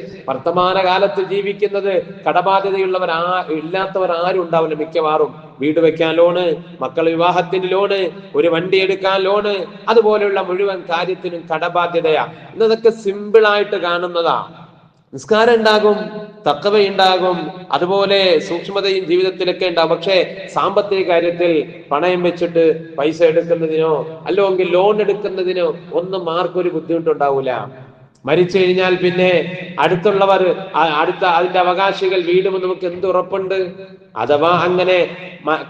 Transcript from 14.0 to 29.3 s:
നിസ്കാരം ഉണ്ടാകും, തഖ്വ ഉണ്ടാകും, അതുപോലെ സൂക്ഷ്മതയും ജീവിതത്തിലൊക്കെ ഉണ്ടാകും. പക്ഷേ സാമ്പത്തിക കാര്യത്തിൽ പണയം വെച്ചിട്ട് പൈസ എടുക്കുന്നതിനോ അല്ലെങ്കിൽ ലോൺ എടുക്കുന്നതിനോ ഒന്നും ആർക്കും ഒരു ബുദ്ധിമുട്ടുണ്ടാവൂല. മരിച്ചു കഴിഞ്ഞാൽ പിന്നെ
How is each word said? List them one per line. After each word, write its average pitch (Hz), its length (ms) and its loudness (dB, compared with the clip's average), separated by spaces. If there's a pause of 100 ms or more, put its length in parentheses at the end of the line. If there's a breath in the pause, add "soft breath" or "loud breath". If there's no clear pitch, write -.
നിസ്കാരം 220 400 2
ഉണ്ടാകും, 214 440 4 (500)
തഖ്വ 202 300 0 (100)
ഉണ്ടാകും, 185 640 2 (200)
അതുപോലെ 190 680 2
സൂക്ഷ്മതയും 190 680 -4
ജീവിതത്തിലൊക്കെ 180 600 -2
ഉണ്ടാകും. 170 240 0
പക്ഷേ 170 640 -2
സാമ്പത്തിക 196 480 0 (100)
കാര്യത്തിൽ 170 400 2 (400)
പണയം 175 320 0
വെച്ചിട്ട് 165 720 0
പൈസ 160 260 0
എടുക്കുന്നതിനോ 160 680 2 (340)
അല്ലെങ്കിൽ 185 500 0
ലോൺ 208 240 2
എടുക്കുന്നതിനോ 185 640 -2 (260)
ഒന്നും 185 300 -4 (140)
ആർക്കും 175 240 -2
ഒരു 175 80 -2
ബുദ്ധിമുട്ടുണ്ടാവൂല. 147 840 -2 (760)
മരിച്ചു 175 320 2
കഴിഞ്ഞാൽ 185 380 2
പിന്നെ 180 360 2 (480)